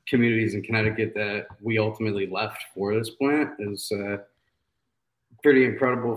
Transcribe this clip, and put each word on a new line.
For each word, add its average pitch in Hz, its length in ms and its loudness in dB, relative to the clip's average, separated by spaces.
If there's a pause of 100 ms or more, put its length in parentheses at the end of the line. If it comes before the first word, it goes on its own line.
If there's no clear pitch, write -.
communities 113 480 2
in 98 80 -6
Connecticut 110 520 0
that 104 320 -4 (140)
we 110 180 -2
ultimately 107 480 -2
left 98 360 -6 (120)
for 101 200 -2
this 113 160 -2
plant 143 480 0
is 104 340 -8
a 101 280 -4 (1200)
pretty 131 220 8
incredible 120 520 0